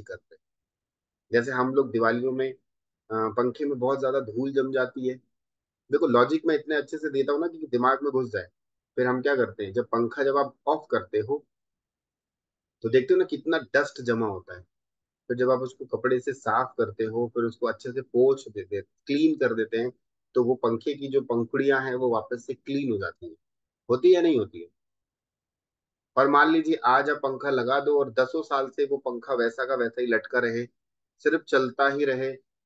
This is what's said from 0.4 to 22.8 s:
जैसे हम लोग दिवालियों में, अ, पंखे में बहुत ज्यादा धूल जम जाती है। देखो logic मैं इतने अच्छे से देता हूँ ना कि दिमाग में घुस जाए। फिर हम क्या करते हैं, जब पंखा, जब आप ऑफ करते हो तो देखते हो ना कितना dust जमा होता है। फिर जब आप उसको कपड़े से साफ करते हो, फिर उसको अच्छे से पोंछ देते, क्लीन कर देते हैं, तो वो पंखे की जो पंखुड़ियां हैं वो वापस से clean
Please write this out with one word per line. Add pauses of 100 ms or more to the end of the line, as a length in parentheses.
जैसे
हम
लोग
दिवालियों
में,
अ, (540)
पंखे
में
बहुत
ज्यादा
धूल
जम
जाती
है। (760)
देखो
logic
मैं
इतने
अच्छे
से
देता
हूँ
ना
कि
दिमाग
में
घुस
जाए। (480)
फिर
हम
क्या
करते
हैं,
जब
पंखा,
जब
आप (120)
ऑफ
करते
हो (1400)
तो
देखते
हो
ना
कितना
dust
जमा
होता
है। (680)
फिर
जब
आप
उसको
कपड़े
से
साफ
करते
हो,
फिर
उसको
अच्छे
से
पोंछ
देते,
क्लीन
कर
देते
हैं, (440)
तो
वो
पंखे
की
जो
पंखुड़ियां
हैं
वो
वापस
से
clean